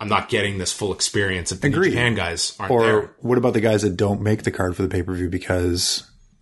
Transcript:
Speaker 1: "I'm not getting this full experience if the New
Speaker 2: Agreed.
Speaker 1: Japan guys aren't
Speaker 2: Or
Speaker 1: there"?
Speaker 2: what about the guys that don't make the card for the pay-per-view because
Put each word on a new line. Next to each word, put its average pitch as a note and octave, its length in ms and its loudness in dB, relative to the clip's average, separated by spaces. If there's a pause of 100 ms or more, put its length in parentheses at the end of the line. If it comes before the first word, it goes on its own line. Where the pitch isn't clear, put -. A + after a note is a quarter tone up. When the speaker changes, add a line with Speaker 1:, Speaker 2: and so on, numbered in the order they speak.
Speaker 1:
"I'm G#2+ 80 -6
not G2+ 220 0
getting G2+ 280 0
this F2+ 140 -4
full G2+ 220 -4
experience F#2+ 580 -2
if F#2 80 -8
the D3 80 2
New C#3 80 2
Speaker 2:
Agreed. G3 140 2
Speaker 1:
Japan A#2+ 240 2
guys E2+ 440 -4
aren't G2+ 140 -2
Speaker 2:
Or A#2+ 100 6
Speaker 1:
there"? G#2+ 380 2
Speaker 2:
what A#2+ 160 2
about B2+ 160 2
the G#2+ 80 2
guys G#2+ 220 4
that G2 140 2
don't G#2 260 0
make G#2+ 220 0
the G2 60 0
card F2+ 260 -2
for G2 60 -2
the F#2 60 0
pay-per-view F2+ 400 -2
because F2+ 800 -2 (340)